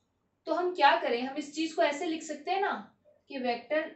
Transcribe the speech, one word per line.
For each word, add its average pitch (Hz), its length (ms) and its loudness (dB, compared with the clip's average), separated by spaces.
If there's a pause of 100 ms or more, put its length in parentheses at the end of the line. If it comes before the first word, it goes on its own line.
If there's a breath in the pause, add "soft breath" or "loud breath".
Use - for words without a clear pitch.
(480)
तो 320 60 0
हम 359 220 0
क्या 285 220 8
करें, 247 240 0
हम 269 160 -6
इस - 180 -8
चीज 311 180 -2
को 349 100 0
ऐसे 294 220 2
लिख 320 180 -4
सकते 302 280 -6
हैं 392 100 0
ना 403 120 0 (560)
कि 269 100 -8
vector 247 560 -2